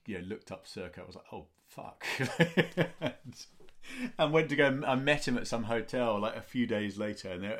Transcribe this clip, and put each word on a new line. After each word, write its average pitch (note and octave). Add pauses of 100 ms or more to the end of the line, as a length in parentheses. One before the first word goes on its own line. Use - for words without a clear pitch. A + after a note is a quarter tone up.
you G2+
know, F2
looked G2+
up F#2+
Serco. F2+
I -
was F#2
like, -
"Oh, G#2 (220)
fuck." - (160)
<laughs> - (1000)
And D3+
went D#3+
to D3
go D3
and C3+
I C3
met C#3+
him B2
at A2
some A#2
hotel, A2+
like, A2
a A2+
few B2
days G#2
later. G#2
And F2+
there, G#2+